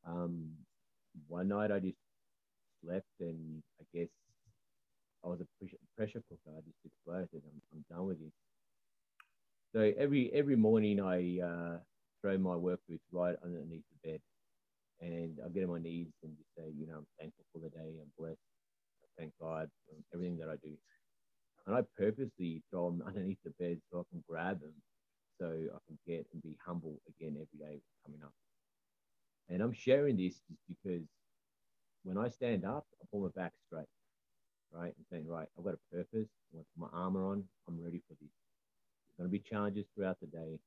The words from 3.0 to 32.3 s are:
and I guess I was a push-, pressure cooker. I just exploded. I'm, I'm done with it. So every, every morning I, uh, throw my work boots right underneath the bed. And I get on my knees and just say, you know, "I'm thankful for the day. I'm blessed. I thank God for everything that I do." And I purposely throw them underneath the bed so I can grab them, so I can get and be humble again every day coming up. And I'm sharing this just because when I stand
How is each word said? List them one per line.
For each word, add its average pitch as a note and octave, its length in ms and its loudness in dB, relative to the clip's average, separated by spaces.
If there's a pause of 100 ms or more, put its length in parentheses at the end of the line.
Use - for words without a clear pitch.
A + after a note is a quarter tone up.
and D#2+ 420 -6 (200)
I E2+ 160 -8
guess E2+ 120 0 (1120)
I F2 40 -6
was F2 140 -2
a E2+ 60 -6 (120)
push-, F#2 140 -12 (240)
pressure A2 320 -2
cooker. D#2+ 260 -16
I D#2 60 -12
just D#2+ 240 -20
exploded. F2 480 -6
I'm, D2 280 -14 (120)
I'm D2+ 160 -14
done E2+ 180 -6
with E2 140 -4
it. D#2 100 -14 (1400)
So G#2+ 260 8
every, C#3 340 6
every C#3 220 6
morning G#2+ 460 8
I, F2+ 400 4
uh, E2+ 360 -2 (440)
throw G2 160 4
my F#2 180 4
work F2+ 320 2
boots E2 240 -8
right F2 320 4
underneath E2 480 -6
the D#2+ 200 -8
bed. D#2 100 -6 (800)
And E2+ 440 -4
I F2 40 -4
get F#2 140 0
on F2+ 80 0
my E2+ 80 -2
knees E2+ 280 -4 (160)
and D#2 140 -12
just - 180 -20
say, D#2+ 240 -10
you D#2 80 -6
know, D#2 160 -10
"I'm - 40 -20 (120)
thankful - 320 -14
for E2 80 -14
the D#2+ 100 -8
day. D#2+ 300 -10
I'm D2 180 -18
blessed. D#2+ 220 -8 (640)
I - 40 -20 (120)
thank D#2 220 -8
God D#2+ 280 -2 (160)
for D#2 100 -20 (180)
everything F2 240 0
that D#2+ 100 -4
I D#2 160 -4
do." D#2 80 -10 (960)
And G#2 80 4
I B2 60 6 (160)
purposely G2 720 2
throw F2 200 2
them F2 140 0
underneath F#2+ 380 -2
the E2 60 -8 (100)
bed F2 220 0 (100)
so F2 80 -2
I F2 100 -4
can E2+ 180 -10
grab E2 340 -2
them, D2+ 120 -16 (640)
so F2 100 -4
I D#2+ 380 -4
can D2+ 220 -16
get E2 240 -4
and E2 100 -10
be D#2 240 -10
humble D#2+ 440 -6
again D#2 260 -8
every D2+ 240 -12
day D2+ 220 -10 (240)
coming D2 180 -16
up. C#2+ 100 -18 (1160)
And F2+ 120 2
I'm A#2 120 2
sharing C3+ 420 6
this F#2 320 2
just - 220 -16
because F2 340 -4 (1000)
when F#2 140 -2
I A#2 120 2
stand A#2 340 2